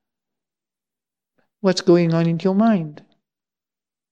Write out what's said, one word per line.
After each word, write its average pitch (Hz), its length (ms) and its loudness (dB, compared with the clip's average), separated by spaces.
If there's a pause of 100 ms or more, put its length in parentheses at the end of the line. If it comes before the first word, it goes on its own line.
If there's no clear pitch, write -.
(1600)
what's 185 200 -2
going 170 320 2
on 165 140 0
in 165 140 -4
your 190 140 -2
mind. 196 480 -2 (1080)